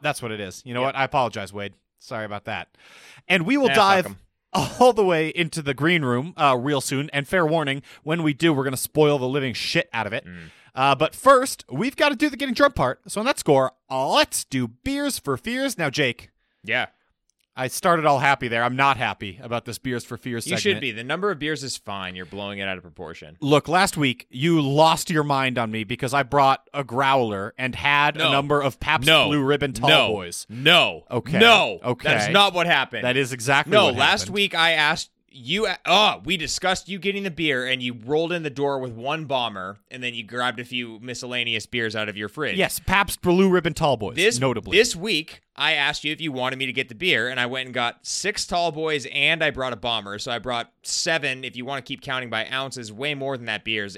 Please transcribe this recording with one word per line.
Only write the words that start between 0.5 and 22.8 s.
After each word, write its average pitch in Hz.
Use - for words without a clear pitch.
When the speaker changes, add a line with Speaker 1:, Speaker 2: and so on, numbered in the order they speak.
Speaker 1:
You 123
know 123
Speaker 2:
Yeah. 135
Speaker 1:
what? 135
I 135
apologize, 110
Wade. 101
Sorry 110
about 104
that. 101
And 175
we 262
will 269
Speaker 3:
Nah, 139
fuck 139
Speaker 1:
dive 196
Speaker 3:
'em. 196
Speaker 1:
all 247
the 208
way 160
into 165
the 139
green 160
room, 127
uh, 143
real 139
soon. 143
And 139
fair 185
warning, 147
when 165
we 151
do, 160
we're 135
gonna 135
spoil 147
the 127
living 135
shit -
out 113
of 101
it. -
Speaker 3:
Mm. 87
Speaker 1:
Uh, 135
but 151
first, 262
we've 208
gotta 285
do 294
the 262
getting 269
drunk 285
part. 135
So 202
on 226
that 277
score, 135
uh, 131
let's 285
do 127
Beers 190
for 135
Fears. 254
Now, 156
Jake. 127
Speaker 3:
Yeah. 113
Speaker 1:
I 131
started 165
all 143
happy 135
there. 117
I'm 123
not 139
happy 107
about 117
this 113
Beers 123
for 120
Fears 117
Speaker 3:
You 131
Speaker 1:
segment. 107
Speaker 3:
should -
be. 127
The 110
number 175
of 175
beers 147
is 127
fine. 95
You're 92
blowing 101
it 98
out 95
of 87